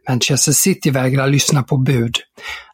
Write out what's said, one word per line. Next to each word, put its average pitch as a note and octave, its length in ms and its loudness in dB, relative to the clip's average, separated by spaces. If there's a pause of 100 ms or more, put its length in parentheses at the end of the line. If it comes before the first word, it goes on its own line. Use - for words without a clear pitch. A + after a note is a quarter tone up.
Manchester B2+ 420 0
City F3 380 0
vägrar C3 380 0
lyssna C#3 360 2
på D3 140 -2
bud. B2+ 380 0 (580)